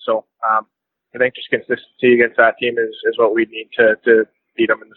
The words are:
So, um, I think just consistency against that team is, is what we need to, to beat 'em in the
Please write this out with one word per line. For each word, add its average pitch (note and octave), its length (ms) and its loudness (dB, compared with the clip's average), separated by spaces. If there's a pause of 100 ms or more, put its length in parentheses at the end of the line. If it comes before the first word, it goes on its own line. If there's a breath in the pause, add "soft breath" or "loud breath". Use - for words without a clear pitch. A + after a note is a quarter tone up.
So, A2 200 -4 (240)
um, A2 180 -2 (460)
I B2 40 -16
think B2+ 180 -2
just - 140 -18
consistency B2 640 -2
against A#2+ 240 0
that A#2 200 2
team A#2+ 200 -6
is, A2 180 -6 (140)
is A#2 80 -6
what A2 160 2
we A2+ 180 -2
need A2 160 -16 (120)
to, A2 160 2 (100)
to A2 220 2 (280)
beat A2+ 140 -2
'em A2 120 -4
in A2 60 -20
the A2 100 -20